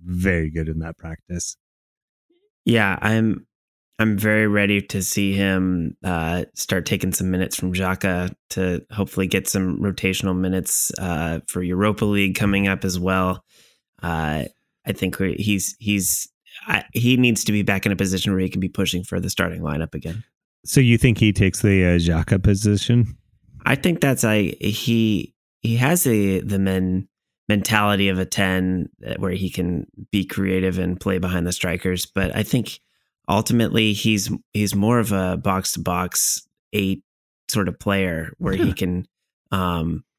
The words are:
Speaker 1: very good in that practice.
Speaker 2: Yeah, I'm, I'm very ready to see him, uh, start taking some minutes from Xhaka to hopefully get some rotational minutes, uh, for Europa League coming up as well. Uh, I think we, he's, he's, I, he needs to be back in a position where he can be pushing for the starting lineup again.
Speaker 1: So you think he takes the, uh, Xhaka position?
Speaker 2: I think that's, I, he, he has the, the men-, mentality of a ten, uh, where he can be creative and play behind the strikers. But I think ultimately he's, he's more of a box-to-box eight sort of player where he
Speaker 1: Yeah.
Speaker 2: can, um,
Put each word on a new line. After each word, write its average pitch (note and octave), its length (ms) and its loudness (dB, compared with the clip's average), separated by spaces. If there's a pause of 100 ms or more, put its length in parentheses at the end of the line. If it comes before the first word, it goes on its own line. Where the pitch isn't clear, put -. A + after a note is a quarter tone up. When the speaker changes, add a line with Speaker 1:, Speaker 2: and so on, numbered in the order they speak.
Speaker 1:
very F2+ 460 0
good D#2 180 -4
in D#2+ 120 -4
that D#2+ 180 -8
practice. - 580 -10 (1080)
Speaker 2:
Yeah, G#2+ 360 2
I'm, A2 440 0 (540)
I'm A2 180 2
very G#2+ 300 2
ready G2+ 340 2
to G2 200 -6
see G2 300 0
him, F#2 720 0
uh, E2+ 400 -2 (100)
start - 320 -4
taking F#2 280 -2
some F#2 180 -2
minutes F#2 240 -2
from F2+ 180 -4
Xhaka F#2 640 -2 (140)
to F2+ 420 -4
hopefully G2 360 -2
get F#2+ 200 -2
some F#2 320 -2
rotational F#2+ 580 -2
minutes, F#2 640 -2
uh, E2 480 -4
for F#2 160 -6
Europa G2 400 0
League G2+ 320 2
coming G2+ 320 2
up F#2+ 160 -2
as F#2 160 -2
well. F#2 460 0 (580)
Uh, D#2 420 -2 (400)
I G2 60 -2
think F#2+ 280 -4
we, F#2+ 160 -2
he's, G#2 440 -2
he's, G2+ 480 -2 (400)
I, - 240 -2
he B2 240 2
needs B2 300 2
to G#2 80 2
be G#2 100 2
back F#2+ 220 0
in G2+ 80 2
a - 20 0
position F#2+ 380 0
where F#2 80 0
he F#2 80 0
can F#2+ 100 -4
be F#2+ 80 -2
pushing F2+ 360 -2
for F#2 180 -4
the - 80 -6
starting F2 320 -4
lineup D2+ 340 -4
again. F2 300 -8 (400)
Speaker 1:
So - 160 4
you A#2 160 6
think A#2 220 4
he A2 120 6
takes F#2+ 300 2
the, G2 240 6
uh, F2 120 6
Xhaka E2+ 460 2
position? G#2 720 4 (500)
Speaker 2:
I A#2 100 2
think E3 260 0
that's, C3+ 220 2
I, G#2+ 360 2
he, A2 760 0 (280)
he A#2 160 0
has D#3 260 2
the, G2+ 380 2
the G2 180 -2
men-, F#2+ 480 0 (400)
mentality G#2 600 2
of F#2 80 0
a F#2 80 0
ten, F#2 640 0 (180)
uh, - 120 -6
where F#2+ 120 -4
he F#2 200 -4
can F2 340 -4 (260)
be G2+ 140 0
creative F#2 540 -2
and F2+ 200 -2
play F#2 200 -2
behind F2+ 260 -2
the F2+ 60 -2
strikers. F2+ 560 -4
But F#2+ 280 -2
I G#2+ 60 0
think - 380 -2 (500)
ultimately A2 640 2
he's, G#2 380 0 (220)
he's G#2 200 0
more G#2+ 240 4
of G#2 140 0
a F#2+ 260 0
box-to-box F2+ 1080 -2 (260)
eight G2 300 -2 (440)
sort G2 200 0
of F2+ 120 -6
player F2+ 600 -2
where F2+ 140 -2
he - 160 0
Speaker 1:
Yeah. F2 40 -2
Speaker 2:
can, F2+ 340 -2 (440)
um, F2 520 -2 (160)